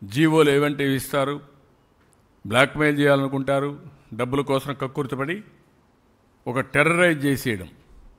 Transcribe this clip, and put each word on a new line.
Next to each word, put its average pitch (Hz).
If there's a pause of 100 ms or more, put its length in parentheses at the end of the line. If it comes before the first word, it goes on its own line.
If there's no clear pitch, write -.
జీవోలు 151
ఏవంటే 143
ఇస్తారు, 139 (1040)
బ్లాక్‌మెయిల్ 143
చేయాలనుకుంటారు, 139 (340)
డబ్బుల 123
కోసం 135
కక్కుర్తిపడి 139 (1040)
ఒక 123
టెర్రరైజ్ 156
చేసేయడం. 120 (500)